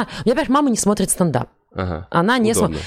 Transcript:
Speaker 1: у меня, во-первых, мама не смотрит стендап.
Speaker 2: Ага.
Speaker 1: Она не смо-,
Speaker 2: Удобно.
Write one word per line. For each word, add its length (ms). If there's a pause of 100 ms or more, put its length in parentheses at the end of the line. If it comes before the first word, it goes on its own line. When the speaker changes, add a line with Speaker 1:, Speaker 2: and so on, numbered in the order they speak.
(240)
Speaker 1:
у 0
меня, 100
во-первых, 160
мама 200
не 80
смотрит 320
стендап. 400 (260)
Speaker 2:
Ага. 340
Speaker 1:
Она 280
не 160
смо-, 140
Speaker 2:
Удобно. 200